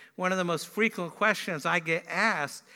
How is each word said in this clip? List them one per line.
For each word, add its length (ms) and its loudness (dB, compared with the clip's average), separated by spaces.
One 160 0
of 60 0
the 80 2
most 240 -2
frequent 460 0
questions 500 0
I 160 2
get 260 -2
asked, 580 -2